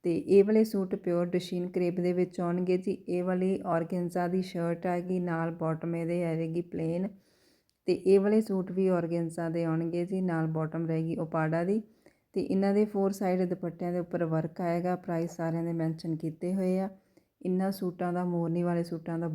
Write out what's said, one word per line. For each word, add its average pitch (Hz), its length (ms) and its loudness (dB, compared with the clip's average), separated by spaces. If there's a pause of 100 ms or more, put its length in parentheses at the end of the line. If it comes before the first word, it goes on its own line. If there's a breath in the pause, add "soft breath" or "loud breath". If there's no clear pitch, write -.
ਤੇ 170 120 0
ਇਹ 196 280 6
ਵਾਲੇ 220 200 4
ਸੂਟ 196 300 -2
ਪਿਓਰ 175 320 0
ਡਸ਼ੀਨ 180 420 -2
ਕਰੇਪ 180 320 0
ਦੇ 180 120 2
ਵਿੱਚ 180 280 0
ਆਉਣਗੇ 180 380 0
ਜੀ। 190 180 -2 (120)
ਇਹ 175 160 0
ਵਾਲੀ 185 420 0
ਔਰਗੈਂਜ਼ਾ 175 640 0
ਦੀ 185 140 0
ਸ਼ਰਟ 170 440 -2
ਆਏਗੀ, 180 340 -2
ਨਾਲ 165 300 -2
ਬਾਟਮ 170 440 -4
ਇਹਦੇ 170 300 -2
ਆਏਗੀ 165 380 -2
ਪਲੇਨ। 170 460 -2 (800 soft breath)
ਤੇ 180 60 4
ਇਹ 190 260 6
ਵਾਲੇ 214 200 4
ਸੂਟ 190 320 -2
ਵੀ 185 160 2
ਔਰਗੈਂਜ਼ਾ 170 600 0
ਦੇ 170 160 0
ਆਉਣਗੇ 165 400 0
ਜੀ, 190 160 -2
ਨਾਲ 165 260 0
ਬਾਟਮ 160 400 -2
ਰਹੇਗੀ 160 300 0
ਓਪਾਡਾ 160 480 0
ਦੀ। 214 180 0 (500 soft breath)
ਤੇ 196 80 -2
ਇਹਨਾਂ 196 340 2
ਦੇ 208 100 6
ਫੋਰ 196 280 0
ਸਾਈਡ 185 360 0
ਦੁਪੱਟਿਆਂ 175 440 -4
ਦੇ 180 60 -2
ਉੱਪਰ 175 260 -2
ਵਰਕ 160 360 -2
ਆਏਗਾ। 180 360 0
ਪ੍ਰਾਈਸ 170 400 -4
ਸਾਰਿਆਂ 165 280 -2
ਦੇ 170 80 -2
ਮੈਂਸ਼ਨ 160 440 -2
ਕੀਤੇ 165 380 -4
ਹੋਏ 185 240 2
ਆ। 190 100 -2 (560 loud breath)
ਇਹਨਾਂ 185 280 2
ਸੂਟਾਂ 180 400 -4
ਦਾ, 180 120 0
ਮੋਰਨੀ 170 380 0
ਵਾਲੇ 175 220 2
ਸੂਟਾਂ 165 340 -6
ਦਾ 170 160 -2